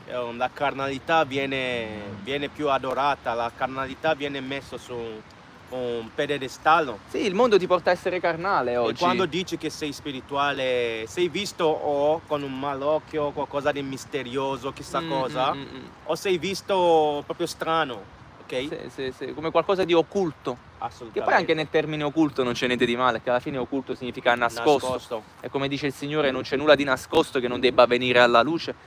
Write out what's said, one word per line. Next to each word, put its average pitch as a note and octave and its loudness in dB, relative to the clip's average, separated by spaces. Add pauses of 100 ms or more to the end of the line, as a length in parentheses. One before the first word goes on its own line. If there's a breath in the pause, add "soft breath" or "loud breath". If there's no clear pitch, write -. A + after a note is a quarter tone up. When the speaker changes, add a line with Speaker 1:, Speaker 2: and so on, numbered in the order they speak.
Speaker 1:
ehm, A#2+ -6
la B2 -2
carnalità C#3 0
viene, B2+ -4 (180)
viene C#3 -6
più D3 -4
adorata, C3 0
la A#2 -2
carnalità C3 -2
viene C#3 -4
messa C3 -8
su B2 -12 (760)
un A#2+ -4
pedestallo. C#3+ 0 (100)
Speaker 2:
Sì, - -4
il G3+ -2
mondo A3 6
ti F3+ 4
porta F3+ 2
a F3+ 6
essere F3+ -2
carnale E3 0
Speaker 1:
E B2 0
Speaker 2:
oggi. - 0
Speaker 1:
quando F#3 2
dici E3+ -4
che D#3+ -6
sei D3+ -6
spirituale, C3 -2
sei F3+ 0
visto F3+ -4
o D3 2
con D3 -2
un C3+ -6
malocchio, C#3+ -2
qualcosa C#3+ -4
di C#3 -4
misterioso, C3+ -6
chissà C#3 -6
Speaker 2:
Mm, E3 -6
Speaker 1:
cosa, C3+ 0
Speaker 2:
mm, C#3+ -10
mm, C#3 -10
mm. B2+ -14 (200)
Speaker 1:
o D#3+ -2
sei F#3 0
visto E3 2
proprio D#3+ -6
strano, D#3 -2 (400)
ok? - -14
Speaker 2:
Sì, C3+ -6 (120)
sì, C3 -6
sì, - -8
come D#3 -6
qualcosa F3+ 2
di E3+ 2
occulto. D#3 0 (180)
Speaker 1:
Assolutamente. - -8
Speaker 2:
Che - -2
poi - 2
anche E3 4
nel D#3 -4
termine D3+ 0
occulto D3 2
non B2 2
c'è A#2+ -2
niente B2 2
di A#2+ 2
male, A#2+ 2
che - -2
alla B2 2
fine C#3+ -6
occulto B2+ -4
significa A#2+ 0
nascosto. A#2+ 2
Speaker 1:
Nascosto. A#2+ -6 (180)
Speaker 2:
E - -10
come C#3 -2
dice C#3+ -4
il C3 -2
Signore, C#3+ 0
non C3 -2
c'è C3+ -4
nulla D3 8
di C#3 4
nascosto C#3 0
che A#2+ 0
non B2 -4
debba B2 8
venire B2 4
alla A#2+ 8
luce D#3 -2 (120 loud breath)